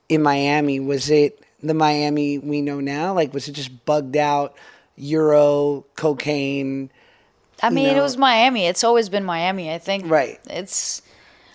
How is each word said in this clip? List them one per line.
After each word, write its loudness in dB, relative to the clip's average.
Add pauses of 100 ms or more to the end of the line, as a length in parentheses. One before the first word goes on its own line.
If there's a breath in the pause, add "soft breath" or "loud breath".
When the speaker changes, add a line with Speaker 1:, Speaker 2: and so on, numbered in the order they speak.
Speaker 1:
in 2
Miami. 2
Was -4
it 4 (220)
the -2
Miami 0
we -4
know -4
now? -4
Like, 0
was -6
it -12
just -12
bugged -2
out, 0 (400 soft breath)
Euro, 2 (120)
cocaine, -2 (720 soft breath)
Speaker 2:
I 2
Speaker 1:
you 0
Speaker 2:
mean, 2
it 2
Speaker 1:
know? 2
Speaker 2:
was -4
Miami. 2
It's 0
always 4
been -4
Miami, -2
I -6
think. -6
Speaker 1:
Right. 2 (100)
Speaker 2:
It's, -8 (520 soft breath)